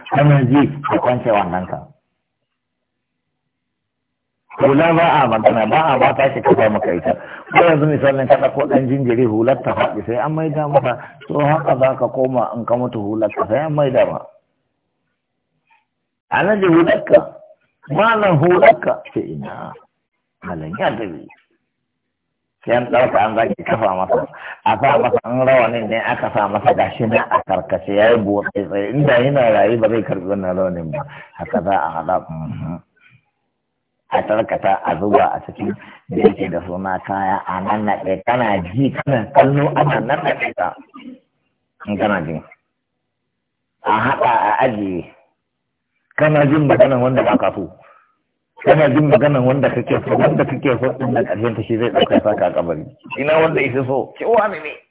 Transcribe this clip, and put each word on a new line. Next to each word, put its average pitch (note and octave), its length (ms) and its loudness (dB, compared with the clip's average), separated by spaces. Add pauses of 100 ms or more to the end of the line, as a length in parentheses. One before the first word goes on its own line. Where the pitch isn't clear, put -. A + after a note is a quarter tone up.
(100)
kana C#3+ 340 4
ji, C3+ 160 4 (220)
ka - 160 -2
kwance B2 320 0
wannan F#2 380 0
ka. C#2+ 200 -10 (2500)
Hula D3 420 4
ba E3 140 4 (180)
a A#2+ 40 0
magana, A2 380 4
ba A#2 140 2 (160)
a - 20 0
ba - 160 4
ta C3+ 200 2
shi B2 100 -4
kafa - 240 4
maka G2 240 -2
ita. - 200 -2 (440)
Ko - 80 6
yanzu D#3 240 4
misalin C3+ 400 2
ka D#3 80 6
ɗauko C3+ 320 0
ɗan C3 200 2
jinjiri B2+ 360 2
hular A2+ 400 2
ta A#2 100 -2
faɗi G2+ 300 -2
sai A#2 120 -4
an C#3 160 -2
maida D#3 360 -4
masa, C3 320 0 (240)
to - 160 -4
haka D3 380 2
za C3 180 2
ka B2 120 -2
koma C3 460 -2
in A#2 100 -8
ka A2+ 120 0
mutu A#2+ 240 -4
hular G#2 320 -2
ka - 160 -4
sai G#2+ 160 0
an D#3+ 100 -4
maida C3 320 2
ma. E2 120 -6 (2000)
Alhaji F#3+ 380 0
hular E3 340 4
ka, - 180 6 (680)
malam G#3 500 2
hular F3 380 6
ka, - 320 -4
ce - 120 -6
ina, C#2+ 520 -12 (680)
malam D#2+ 340 -10
ya F3+ 160 -2
tafi. G2+ 320 -10 (1400)
Sai - 120 0
an B2 160 0
ɗauka - 260 2
an G#2+ 160 2
zaki A2+ 300 -2
kafa A2 320 0
masa, F#2 320 -2 (320)
a G#2+ 160 0
sa C#3 240 2
masa A#2+ 200 0
an B2+ 280 -2
rawanin A#2 400 2
ne A2 80 -2
aka A2+ 340 -4
sa G#2+ 160 0
masa G#2 300 0
gashi - 320 -2
na A2+ 160 0
a - 180 0
karkace F#2 460 -4
ya G#2 240 4
yi A#2 80 4
buwa G2+ 280 -2
tsaye, G2+ 440 -4
inda C#3 240 2
yana B2+ 340 2
rayu G#2 300 2
ba A2 80 2
zai A2 160 0
karɓi F#2 240 -6
wannan F#2+ 280 -4
rawanin F2+ 360 -4
ba. D2 80 -6 (300)
Haka - 320 -6
za F#2+ 100 -2
a D#2+ 180 0
haɗa, E2 300 -4
mhm. D#2+ 580 -10 (1300)
A - 120 0
tarkata G#2+ 600 -2
a - 100 -2
zuba F#2+ 300 2
a - 160 -4
cikin - 320 -10 (300)
da - 140 -10
yake F#2+ 340 0
da E2+ 160 -6
suna F#2 340 -8
kaya G2 460 -6
a F#2 140 -6
nannaɗe, G2 640 -4
kana A2+ 380 -2
ji A2+ 300 -2
kana B2 400 -2
kallo C#3 400 2
ana D3 280 0
nannaɗe - 540 -4
ka. - 220 -6 (1040)
In G#2 160 -8
kana G2+ 240 -2
ji. D#2+ 160 -8 (1500)
A G#2 100 -2
haɗa A#2+ 380 2
a G#2+ 200 2 (140)
ajiye. G2+ 500 -4 (1000)
Kana D3 300 4
jin D3 200 2
maganan B2+ 360 4
wanda B2+ 200 2
ba - 160 2
ka F#2+ 160 0
so. F2+ 140 -8 (960)
Kana D#3 260 6
jin D3+ 200 2
maganan C3+ 340 2
wanda B2+ 260 2
kake - 340 -2
so, - 120 -2
wanda D3+ 280 2
kake C3+ 260 -4 (100)
so C3 80 -2 (100)
ɗin B2 160 -4
da A#2 80 0
ƙarshen A2 340 -4
ta A2+ 60 -6
shi A2+ 160 -4
zai A#2+ 120 -2
ɗauka - 240 0
ya - 80 4
saka G#2 240 0
a F2 60 -2
kabari. D#2 320 -4 (340)
Ina D3+ 220 0
wanda D#3 200 0
ya C#3 120 -2
fi C3 140 -2
so, C3 320 -4
ce, C#3 60 -8
"Wane G#3 380 0
ne?" D3 100 -12 (180)